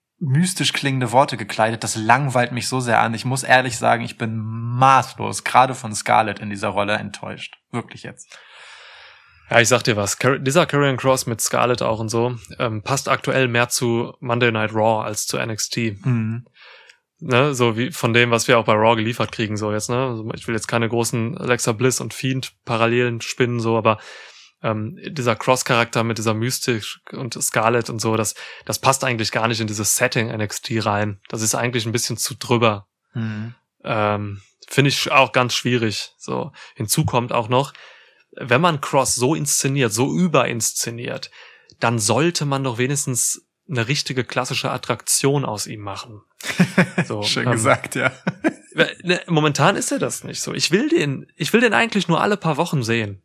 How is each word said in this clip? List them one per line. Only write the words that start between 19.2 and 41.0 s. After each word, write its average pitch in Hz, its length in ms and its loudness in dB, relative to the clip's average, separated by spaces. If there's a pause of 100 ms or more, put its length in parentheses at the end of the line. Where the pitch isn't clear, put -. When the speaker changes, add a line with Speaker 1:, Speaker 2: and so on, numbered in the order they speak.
Speaker 2:
kriegen, 107 260 -4
so 104 140 -2
jetzt, 107 180 -4
ne? 123 200 0
Also 110 260 -6
ich - 120 -14
will 120 60 -2
jetzt 110 140 -4
keine 117 200 0
großen 117 500 -2
Alexa 123 340 0
Bliss 120 280 0
und 120 140 -8
Fiend-Parallelen 120 1080 -2
spinnen, 120 380 -2
so, 113 160 0
aber, 110 220 2 (640)
ähm, 110 420 -4
dieser 120 320 -2
Cross-Charakter 120 680 0
mit 113 160 -2
dieser 110 160 0
Mystik 117 480 -2 (280)
und 127 300 -8
Scarlett 117 480 2
und 113 100 -6
so, 110 180 0
das, 107 180 -2 (300)
das 107 120 -4
passt - 260 2
eigentlich 117 280 -2
gar 113 160 0
nicht 113 140 0
in 110 60 -2
dieses 104 280 -2
Setting 120 340 0
N 113 120 -6
X 104 200 -6
T 113 180 -4
rein. 104 480 -2
Das 113 140 -6
ist 110 140 0
eigentlich 120 320 -2
ein 113 40 -4
bisschen 113 260 -2
zu - 180 -6
drüber. 113 520 0 (280)
Speaker 1:
Mhm. 110 400 -6 (280)
Speaker 2:
Ähm, 104 580 -2 (260)
finde 139 220 2
ich - 220 -2
auch 139 200 4
ganz 123 240 2
schwierig, 117 640 -2
so. 131 320 -6 (240)
Hinzu 127 280 0
kommt 123 300 0
auch 110 160 0
noch, 135 240 2 (680)
wenn 131 200 4
man 170 180 2
Cross - 360 0
so 127 180 2
inszeniert, 139 580 0
so 131 240 0
überinszeniert, 123 1160 -2 (480)